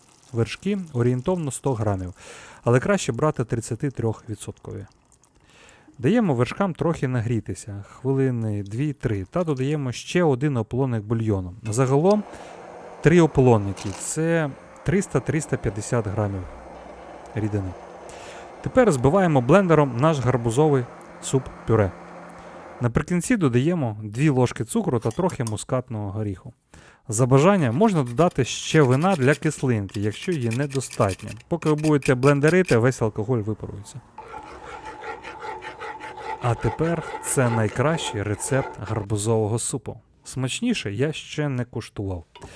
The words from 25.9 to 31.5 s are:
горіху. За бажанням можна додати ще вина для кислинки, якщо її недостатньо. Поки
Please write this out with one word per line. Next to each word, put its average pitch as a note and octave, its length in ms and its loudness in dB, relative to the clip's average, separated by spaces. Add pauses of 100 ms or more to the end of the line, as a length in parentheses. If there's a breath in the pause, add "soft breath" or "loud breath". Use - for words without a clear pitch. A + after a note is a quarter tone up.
горіху. G2+ 420 -6 (560 loud breath)
За A#2 180 2
бажанням C#3 500 6
можна F#3 260 4
додати B2+ 420 2
ще - 380 2
вина D3 340 4
для C#3 180 4
кислинки, A#2+ 680 -2
якщо G#2+ 320 -2
її B2 180 -2
недостатньо. B2 800 -2 (180)
Поки D#3+ 200 -2